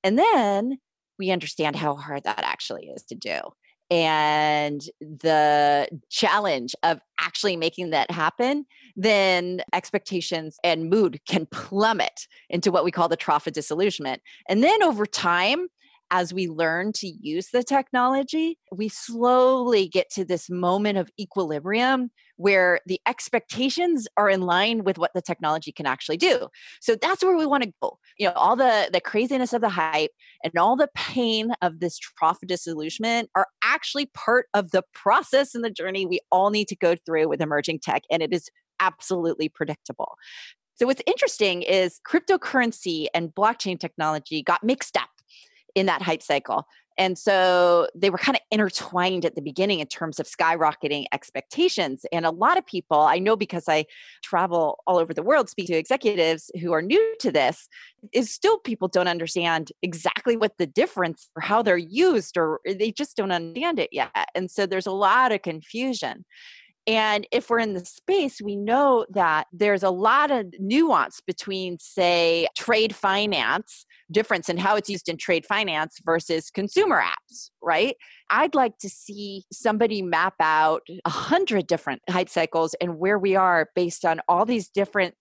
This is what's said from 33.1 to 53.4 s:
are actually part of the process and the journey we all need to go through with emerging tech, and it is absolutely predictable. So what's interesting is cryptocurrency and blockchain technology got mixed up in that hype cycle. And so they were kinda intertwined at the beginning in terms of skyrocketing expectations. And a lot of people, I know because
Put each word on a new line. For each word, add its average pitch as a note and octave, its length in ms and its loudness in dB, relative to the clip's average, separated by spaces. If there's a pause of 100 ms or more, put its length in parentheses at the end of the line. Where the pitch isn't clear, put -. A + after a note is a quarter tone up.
are G3 120 2 (140)
actually C#4+ 440 -2
part B3 480 0
of G3 180 0
the - 120 2 (100)
process C4+ 600 2
and A#3 80 -6
the A3+ 60 -2
journey F#3+ 360 -6
we F3 160 -4 (100)
all F#3+ 200 4
need G#3 180 -2
to G3 80 -8
go F3 180 2
through D#3+ 320 0
with D3 140 -2
emerging D3+ 380 -2
tech, C3+ 300 -2
and D#3+ 140 0
it D3+ 80 -2
is F3 180 -4 (300)
absolutely F3 680 -2
predictable. - 680 -8 (600)
So A#3+ 100 2
what's C4 200 0
interesting G3 580 0
is F#3 440 0
cryptocurrency A#3 1040 0
and E3 220 -2
blockchain G3 420 0
technology D#3 640 -4
got E3+ 220 0
mixed B3+ 320 -2
up B2+ 140 -4 (680)
in F#3+ 100 2
that E3+ 160 0
hype E3 220 -2
cycle. C#3+ 420 -2 (320)
And F#3 220 2
so F3+ 760 4
they F#3+ 160 2
were F3+ 80 -2
kinda C4+ 220 0 (100)
intertwined F#3 760 0
at - 100 -2
the D3+ 80 -8
beginning F#3 360 -2
in D3 60 -6
terms D#3+ 340 -10
of D#3+ 60 -6
skyrocketing D#3 840 0
expectations. - 1000 -4
And E3+ 140 -2
a E3 60 2
lot A#3 260 2
of - 80 -2
people, E3 340 -2
I D3+ 200 4
know G#3+ 160 2
because F#3 340 -6